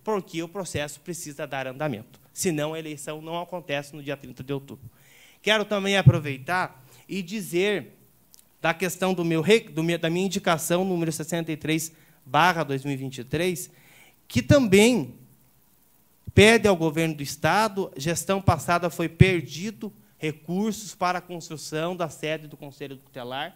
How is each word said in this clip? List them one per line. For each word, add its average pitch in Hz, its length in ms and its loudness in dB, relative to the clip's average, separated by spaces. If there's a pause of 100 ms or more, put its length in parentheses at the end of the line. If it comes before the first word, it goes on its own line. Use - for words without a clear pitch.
porque 190 380 -4
o 170 60 -8
processo 160 520 -8
precisa 156 460 -12
dar 135 200 -6
andamento. 131 540 -6 (120)
Senão, 151 400 -2
a 160 60 -8
eleição 156 420 -12
não 165 200 -8
acontece 156 540 -8
no 147 80 -14
dia 139 140 -6
trinta 127 260 -14
de 131 100 -6
outubro. 135 360 -10 (540)
Quero 214 220 2
também 196 320 0
aproveitar 165 840 2 (240)
e 190 160 -6
dizer 175 680 -4 (720)
da 165 100 0
questão 185 400 -2
do 175 120 -2
meu 160 180 0
re-, 220 260 4
do 156 140 -4
meu, 170 160 0
da 165 100 0
minha 180 180 0
indicação 175 580 0
número 170 280 -2
sessenta 160 400 -6
e 151 40 -6
três - 360 -4 (320)
barra 160 400 4
dois 135 200 -4
mil 143 100 -2
e - 20 -4
vinte 135 220 -8
e 120 60 -10
três, 170 460 -4 (560)
que - 140 -2
também 220 720 6 (1160)
pede 208 360 8
ao 190 80 4
governo 160 400 0
do 143 60 -8
Estado, 190 720 0
gestão 170 440 -2
passada 175 480 0
foi 165 200 -4
perdido 185 840 0 (240)
recursos 175 800 -4
para 180 240 0
a - 20 -12
construção 165 760 -6
da 170 140 -4
sede 156 380 -8
do 147 100 -20
Conselho 139 400 -14
Tutelar 135 600 -10